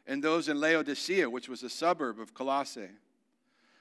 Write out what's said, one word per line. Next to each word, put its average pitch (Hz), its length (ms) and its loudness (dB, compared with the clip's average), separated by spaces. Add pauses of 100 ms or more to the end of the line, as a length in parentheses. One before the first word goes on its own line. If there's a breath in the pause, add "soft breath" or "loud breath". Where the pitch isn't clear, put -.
and 139 180 -4
those 156 240 2
in 147 120 0
Laodicea," 156 720 2
which 123 200 -6
was 123 140 -10
a 123 60 -6
suburb 156 500 0
of 110 140 -14
Colossae. 131 640 -4 (840 soft breath)